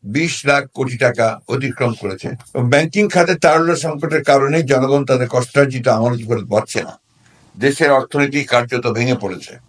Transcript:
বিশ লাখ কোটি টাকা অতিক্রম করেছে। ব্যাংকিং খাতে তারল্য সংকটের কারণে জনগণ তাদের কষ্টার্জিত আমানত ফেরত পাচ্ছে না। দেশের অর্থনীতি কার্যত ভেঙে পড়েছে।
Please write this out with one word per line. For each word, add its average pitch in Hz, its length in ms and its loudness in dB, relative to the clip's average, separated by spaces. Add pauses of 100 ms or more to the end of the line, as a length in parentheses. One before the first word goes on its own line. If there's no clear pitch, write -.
বিশ 143 300 -4 (120)
লাখ 139 160 2 (100)
কোটি 131 260 -4
টাকা 117 280 2 (220)
অতিক্রম 123 460 -4
করেছে। 95 340 -10 (420)
ব্যাংকিং 165 380 2
খাতে 175 260 2
তারল্য 165 420 2
সংকটের 151 480 -4
কারণে 143 380 4
জনগণ 135 420 2
তাদের 127 260 0
কষ্টার্জিত 127 580 0
আমানত 117 380 2
ফেরত 110 240 -4
পাচ্ছে 107 320 -2
না। - 120 -12 (600)
দেশের 139 380 2
অর্থনীতি 139 520 0
কার্যত 123 460 -2
ভেঙে 120 300 0
পড়েছে। 92 320 -10 (160)